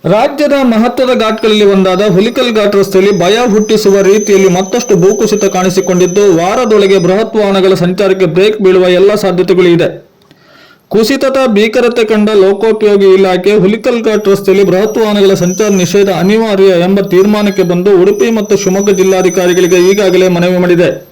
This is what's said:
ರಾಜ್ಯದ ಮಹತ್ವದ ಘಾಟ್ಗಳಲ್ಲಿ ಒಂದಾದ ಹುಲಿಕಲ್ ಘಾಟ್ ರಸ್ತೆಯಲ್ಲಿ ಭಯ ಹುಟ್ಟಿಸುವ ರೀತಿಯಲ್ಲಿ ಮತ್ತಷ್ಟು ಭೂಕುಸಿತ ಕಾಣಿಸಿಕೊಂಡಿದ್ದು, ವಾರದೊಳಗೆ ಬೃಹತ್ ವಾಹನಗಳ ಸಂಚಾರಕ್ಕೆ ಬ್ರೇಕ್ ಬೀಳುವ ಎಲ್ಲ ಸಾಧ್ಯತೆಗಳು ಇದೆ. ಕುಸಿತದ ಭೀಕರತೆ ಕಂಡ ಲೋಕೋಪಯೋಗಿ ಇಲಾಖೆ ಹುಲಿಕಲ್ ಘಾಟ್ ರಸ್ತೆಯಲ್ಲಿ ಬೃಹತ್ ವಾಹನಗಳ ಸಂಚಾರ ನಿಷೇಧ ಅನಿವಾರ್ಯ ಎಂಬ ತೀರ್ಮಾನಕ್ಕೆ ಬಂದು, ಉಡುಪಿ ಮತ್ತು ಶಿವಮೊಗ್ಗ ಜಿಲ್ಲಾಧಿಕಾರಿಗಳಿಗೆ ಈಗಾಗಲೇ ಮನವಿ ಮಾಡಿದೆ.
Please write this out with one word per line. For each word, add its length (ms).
ರಾಜ್ಯದ 560
ಮಹತ್ವದ 580
ಘಾಟ್ಗಳಲ್ಲಿ 460
ಒಂದಾದ 360
ಹುಲಿಕಲ್ 540
ಘಾಟ್ 200
ರಸ್ತೆಯಲ್ಲಿ 440
ಭಯ 180
ಹುಟ್ಟಿಸುವ 640
ರೀತಿಯಲ್ಲಿ 480
ಮತ್ತಷ್ಟು 460
ಭೂಕುಸಿತ 500
ಕಾಣಿಸಿಕೊಂಡಿದ್ದು, 920
ವಾರದೊಳಗೆ 600
ಬೃಹತ್ 380
ವಾಹನಗಳ 380
ಸಂಚಾರಕ್ಕೆ 520
ಬ್ರೇಕ್ 360
ಬೀಳುವ 260
ಎಲ್ಲ 280
ಸಾಧ್ಯತೆಗಳು 520
ಇದೆ. 380
ಕುಸಿತದ 500
ಭೀಕರತೆ 560
ಕಂಡ 260
ಲೋಕೋಪಯೋಗಿ 840
ಇಲಾಖೆ 420
ಹುಲಿಕಲ್ 480
ಘಾಟ್ 240
ರಸ್ತೆಯಲ್ಲಿ 380
ಬೃಹತ್ 320
ವಾಹನಗಳ 360
ಸಂಚಾರ 380
ನಿಷೇಧ 380
ಅನಿವಾರ್ಯ 560
ಎಂಬ 340
ತೀರ್ಮಾನಕ್ಕೆ 640
ಬಂದು, 380
ಉಡುಪಿ 280
ಮತ್ತು 280
ಶಿವಮೊಗ್ಗ 320
ಜಿಲ್ಲಾಧಿಕಾರಿಗಳಿಗೆ 1040
ಈಗಾಗಲೇ 360
ಮನವಿ 300
ಮಾಡಿದೆ. 540